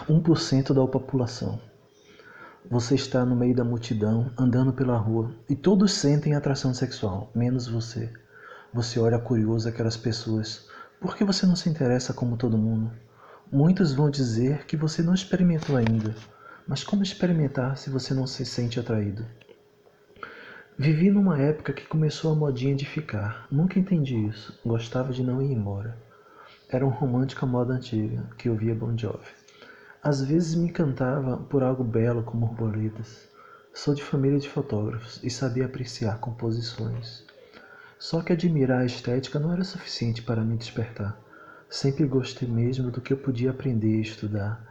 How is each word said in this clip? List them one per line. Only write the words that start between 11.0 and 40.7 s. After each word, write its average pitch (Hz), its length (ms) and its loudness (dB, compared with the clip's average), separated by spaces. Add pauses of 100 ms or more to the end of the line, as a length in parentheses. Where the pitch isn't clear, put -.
Por 185 140 -4
que - 80 2
você 196 220 2
não 180 100 6
se - 140 0
interessa 127 440 2
como 120 220 -2
todo 113 220 2
mundo? 113 340 0 (580)
Muitos 156 440 4
vão 143 160 4
dizer 131 560 0
que - 100 -6
você 156 260 0
não 170 120 4
experimentou 175 640 2
ainda. 113 360 2 (540)
Mas 139 160 -4
como 202 180 0
experimentar 151 760 0
se - 120 -10
você 135 240 -2
não 131 140 0
se 131 180 -6
sente 120 360 -4
atraído? 110 440 -2 (1500)
Vivi 160 320 4
numa 190 320 4
época 151 300 0
que - 160 -8
começou 156 460 0
a - 20 2
modinha 139 400 0
de 139 100 -4
ficar. 107 640 -6
Nunca 175 300 2
entendi 131 480 2
isso. - 380 -10
Gostava 123 480 -2
de 127 100 -2
não 127 180 0
ir 139 120 0
embora. 104 440 -4 (720)
Era 131 180 0
um 135 40 4
romântico 131 560 0
à - 20 0
moda 123 280 0
antiga, 117 600 -4
que - 120 -2
ouvia 113 260 0
Bon 113 220 -2
Jovi. 113 260 -4 (800)
Às 143 180 2
vezes 160 320 2
me 170 140 2
encantava 131 680 0
por - 260 0
algo 127 180 2
belo 117 420 2
como 117 240 -2
borboletas. 110 800 -4 (480)
Sou - 200 0
de 143 100 -6
família 139 340 2
de 139 120 -4
fotógrafos 113 760 -6
e 127 60 -4
sabia 127 360 -2
apreciar 117 540 -4
composições. 117 1040 -6 (800)
Só 165 200 -2
que 180 100 0
admirar 151 480 4
a 127 60 2
estética 127 540 -2
não 156 120 0
era 175 140 0
suficiente - 560 -4
para 113 200 -2
me 113 140 0
despertar. 110 640 -6 (500)